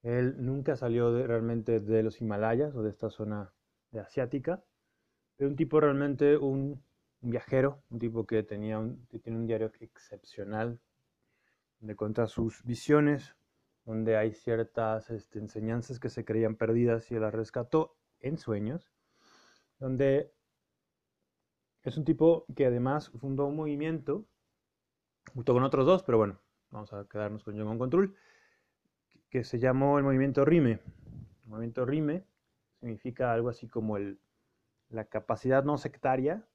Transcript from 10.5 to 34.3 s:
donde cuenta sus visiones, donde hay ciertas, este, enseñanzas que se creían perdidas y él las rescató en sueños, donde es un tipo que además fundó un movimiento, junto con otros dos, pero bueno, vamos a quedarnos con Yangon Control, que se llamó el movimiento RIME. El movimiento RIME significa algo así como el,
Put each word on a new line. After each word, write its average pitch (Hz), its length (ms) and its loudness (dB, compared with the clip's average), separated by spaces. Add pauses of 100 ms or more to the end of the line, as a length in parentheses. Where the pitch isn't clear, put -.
donde 107 160 -10
cuenta 107 300 -2
sus 113 360 -6
visiones, 147 720 2 (520)
donde 110 320 0
hay 107 160 0
ciertas, 113 760 -4
este, 110 300 -12
enseñanzas 113 600 -6
que 120 120 -6
se 117 160 -8
creían 110 300 0
perdidas 117 540 2
y 120 40 -6
él 110 80 0
las 107 100 -2
rescató 120 640 -2 (240)
en 147 160 -4
sueños, 110 560 -4 (840)
donde 135 560 0 (1500)
es 131 140 -6
un 151 80 -4
tipo 160 400 4 (100)
que 139 120 2
además 131 420 0
fundó 135 380 -4
un 147 100 -4
movimiento, 151 680 -4 (1080)
junto 123 220 0
con 127 80 6
otros 135 240 4
dos, 185 160 6
pero 117 160 4
bueno, 101 200 2 (320)
vamos 107 220 -14
a 101 160 -12
quedarnos 104 360 -8
con 104 120 -10
Yangon 107 220 -4
Control, 175 360 0 (1160)
que 127 120 -2
se 120 160 -6
llamó 135 380 4
el 139 80 2
movimiento 139 400 4
RIME. 147 360 6 (640)
El 113 40 -20
movimiento 117 380 -4
RIME 151 400 -2 (540)
significa 120 520 -4
algo 117 160 0
así 120 200 -10
como 107 280 -4
el, 101 240 -8 (720)